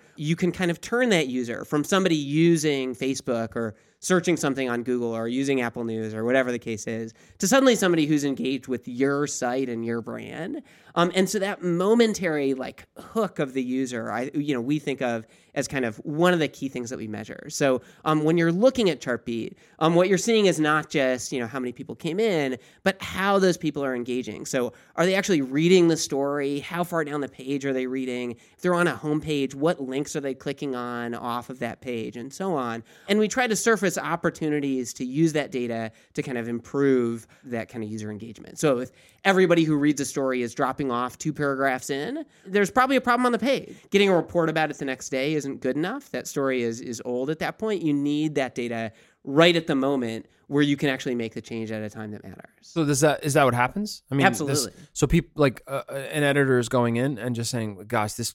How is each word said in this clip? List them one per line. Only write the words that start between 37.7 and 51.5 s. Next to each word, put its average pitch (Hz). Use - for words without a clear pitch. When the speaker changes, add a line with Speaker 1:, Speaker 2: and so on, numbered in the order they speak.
Speaker 1:
of 107
user 107
engagement. 107
So 135
if 127
everybody 185
who 156
reads 147
a 143
story 131
is 120
dropping 131
off 120
two 156
paragraphs 135
in, 196
there's 196
probably 262
a 254
problem 247
on 247
the 233
page. 220
Getting 196
a 185
report 160
about 156
it 147
the 147
next 131
day 143
isn't 135
good 131
enough. 190
That 123
story 135
is, 117
is 127
old 123
at 160
that 160
point. 214
You 151
need 147
that 131
data 117
right 165
at 165
the 156
moment 131
where 143
you 143
can 139
actually 131
make 113
the 120
change 113